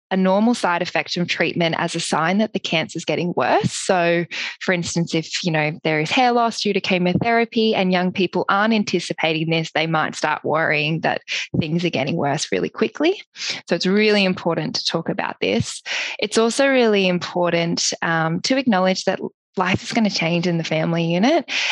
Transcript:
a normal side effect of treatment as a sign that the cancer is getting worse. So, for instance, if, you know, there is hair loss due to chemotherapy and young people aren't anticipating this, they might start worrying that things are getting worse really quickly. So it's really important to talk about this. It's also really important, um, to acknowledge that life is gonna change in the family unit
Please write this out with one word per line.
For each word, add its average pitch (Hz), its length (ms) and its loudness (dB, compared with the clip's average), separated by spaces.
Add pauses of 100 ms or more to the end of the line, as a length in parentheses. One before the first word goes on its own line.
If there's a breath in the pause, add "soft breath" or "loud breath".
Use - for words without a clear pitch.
(120)
a 180 40 0
normal 196 380 4
side - 280 0
effect 165 340 -4
of 175 120 0
treatment 165 500 0
as 170 160 -2
a 165 60 -4
sign 170 380 0
that 220 140 0
the 190 60 -4
cancer - 380 -2
is 170 80 -6
getting 165 320 -2
worse. 127 360 2
So, 170 540 2 (340 loud breath)
for 190 120 0
instance, 170 420 -2
if, - 300 -4
you 170 80 0
know, 151 320 0
there 156 160 0
is 160 100 -2
hair 247 220 2
loss 233 280 0
due 208 120 0
to 190 80 0
chemotherapy 220 960 2
and 185 160 2
young 180 180 2
people 175 380 -2
aren't 214 260 2
anticipating 165 760 0
this, 165 220 0
they 160 140 0
might 160 300 0
start - 280 -2
worrying 151 580 0
that - 200 0 (380 loud breath)
things 165 240 0
are 165 60 0
getting 165 260 -2
worse 143 340 -2
really - 200 0
quickly. 302 520 -2 (460 loud breath)
So 180 80 2
it's 175 100 -4
really 208 380 4
important 170 520 -2
to - 80 -6
talk - 240 -2
about - 320 -4
this. - 400 -2 (380 loud breath)
It's 208 200 0
also 233 280 4
really 226 400 4
important, 170 840 0 (100)
um, 165 380 0
to 262 180 0
acknowledge 185 460 2
that 190 160 -2 (360)
life 185 260 0
is - 100 -8
gonna 220 160 2
change 170 380 0
in 170 120 2
the 160 60 -2
family 165 400 0
unit 214 460 2 (220 loud breath)